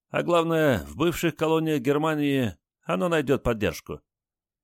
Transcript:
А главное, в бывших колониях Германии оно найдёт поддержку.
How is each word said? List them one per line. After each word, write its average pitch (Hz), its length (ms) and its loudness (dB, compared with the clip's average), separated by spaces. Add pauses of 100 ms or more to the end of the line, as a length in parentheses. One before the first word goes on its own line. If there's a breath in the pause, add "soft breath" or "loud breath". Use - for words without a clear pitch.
А 147 140 -2
главное, 160 600 2
в 73 100 -14
бывших 165 400 -2
колониях 160 460 0
Германии 143 760 0 (280)
оно 180 260 -2
найдёт 143 340 0
поддержку. 101 560 -4 (640)